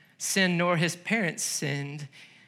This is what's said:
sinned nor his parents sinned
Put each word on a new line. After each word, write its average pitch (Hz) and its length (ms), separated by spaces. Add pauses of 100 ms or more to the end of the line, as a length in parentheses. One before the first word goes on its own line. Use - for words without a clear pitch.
(180)
sinned 180 400
nor 175 180
his 165 200
parents 214 460
sinned 143 680 (400)